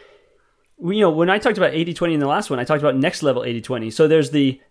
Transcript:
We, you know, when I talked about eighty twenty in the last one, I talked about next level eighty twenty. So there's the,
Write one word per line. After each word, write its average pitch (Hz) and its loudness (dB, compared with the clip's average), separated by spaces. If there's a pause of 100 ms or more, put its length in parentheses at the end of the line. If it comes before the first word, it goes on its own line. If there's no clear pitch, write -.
(760)
We, 175 -4
you 214 2
know, 185 6
when 165 2
I 202 2
talked 220 0
about 170 2
eighty 165 -4
twenty 170 -2
in 151 0
the 143 0
last 175 -2
one, 135 -2
I 123 -4
talked 147 -2
about 139 2
next 151 -2
level 123 0
eighty 120 -6
twenty. 113 -6
So 156 4
there's 147 2
the, 139 0 (100)